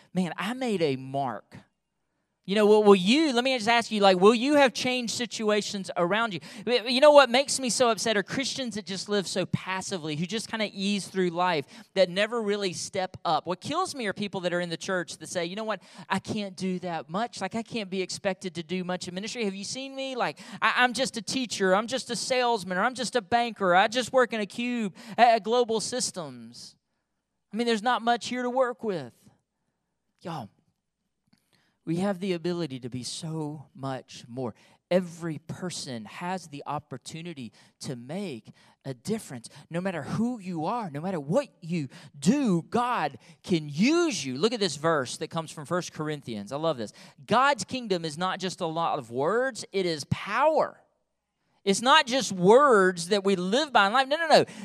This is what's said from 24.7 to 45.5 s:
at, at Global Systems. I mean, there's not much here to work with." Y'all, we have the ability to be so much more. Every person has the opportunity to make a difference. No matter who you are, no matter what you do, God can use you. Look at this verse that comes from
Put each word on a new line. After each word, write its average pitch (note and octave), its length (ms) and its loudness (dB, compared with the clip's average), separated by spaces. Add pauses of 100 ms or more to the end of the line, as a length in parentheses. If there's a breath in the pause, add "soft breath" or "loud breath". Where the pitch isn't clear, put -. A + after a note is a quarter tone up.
at, A3+ 160 8
at G#3+ 80 -2
Global A3 380 2
Systems. C3+ 920 -8 (800)
I G3+ 40 -6
mean, A#3+ 100 0
there's A3 160 0
not A#3 180 0
much A#3+ 240 0
here B3 160 -6
to B3 80 -2
work B3 340 0
with." E3 300 -6 (1080)
Y'all, D#3 280 -10 (1400)
we E3 60 0
have F#3 240 -2
the F#3+ 140 -4
ability E3 480 -4
to B2 80 -10
be B2+ 120 -8
so D#3 720 -8
much C3 540 -10
more. A#2+ 260 -6 (380 soft breath)
Every E3+ 480 -2
person B2+ 680 -10
has F3+ 420 -8
the C#3+ 200 -14
opportunity D3 840 -10 (280 soft breath)
to C#3+ 160 -10
make C3+ 560 -10 (340 soft breath)
a C#3 80 -8
difference. C#3+ 560 -8 (220 loud breath)
No E3 100 -4
matter F3 220 -4
who A#3 360 -2
you F3 280 -6
are, G#3+ 240 -4
no C#3+ 100 -8
matter F3+ 180 -4
what F#3 280 0 (140)
you E3 260 -4 (320 loud breath)
do, F#3+ 500 4
God G#3+ 480 -2 (240 loud breath)
can D#3 280 -2
use A#3+ 540 2
you. B2+ 140 -6
Look G#3 160 2
at G#3 60 -4
this F3 160 0
verse D3 420 0
that D#3+ 140 -8
comes E3 180 -6
from D3+ 160 -14